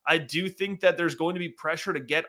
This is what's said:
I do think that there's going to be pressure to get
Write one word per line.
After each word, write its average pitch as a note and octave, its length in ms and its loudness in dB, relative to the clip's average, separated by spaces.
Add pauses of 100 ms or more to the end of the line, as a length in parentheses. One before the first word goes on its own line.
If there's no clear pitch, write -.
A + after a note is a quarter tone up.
I D#3+ 120 4
do D#3+ 300 -2
think F#3+ 320 -4
that F3 160 6
there's E3+ 180 2
going E3+ 200 0
to F3+ 60 -4
be F3 80 -4
pressure E3 440 -4
to D3+ 60 -2
get D3 300 -2